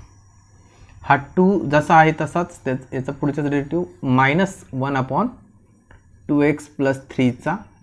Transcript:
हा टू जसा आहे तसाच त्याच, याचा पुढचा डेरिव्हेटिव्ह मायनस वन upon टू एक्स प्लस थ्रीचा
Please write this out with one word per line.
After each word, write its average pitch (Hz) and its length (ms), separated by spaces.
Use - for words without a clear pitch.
हा 139 140
टू 185 340
जसा 147 240
आहे 160 260
तसाच 170 440
त्याच, 131 140
याचा 135 180
पुढचा 147 300
डेरिव्हेटिव्ह 143 640
मायनस 135 480
वन 135 240
upon 135 320
टू 147 140
एक्स 147 260
प्लस 135 280
थ्रीचा 131 460